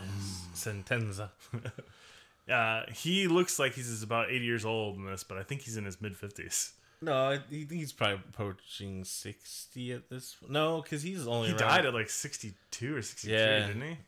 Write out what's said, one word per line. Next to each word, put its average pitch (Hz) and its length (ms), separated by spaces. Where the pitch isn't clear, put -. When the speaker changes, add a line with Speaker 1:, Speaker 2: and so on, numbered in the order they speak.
Speaker 1:
Mm. 95 800
Speaker 2:
Sentenza. 104 460
Speaker 1:
<laughs> 117 200
Uh, 113 340
he 185 340
looks 175 320
like 131 160
he's 117 300
about 117 260
eighty 123 140
years 117 200
old 107 320
in 98 80
this, 95 200
but 95 120
I 95 60
think 139 200
he's 113 140
in 104 80
his 95 160
mid-fifties. 101 720
Speaker 2:
No, 160 100
I, 135 280
he, 147 180
he's 156 240
probably 101 360
approaching 98 760
sixty - 880
at 123 180
this. 127 280
No, 156 320
'cause 147 220
he's 175 240
only 117 220
Speaker 1:
He 107 60
Speaker 2:
around 110 60
Speaker 1:
died 147 260
at, 123 80
like, 110 140
sixty-two - 880
or 117 60
sixty-three, 107 340
Speaker 2:
Yeah. 107 300
Speaker 1:
didn't 104 160
he? 160 140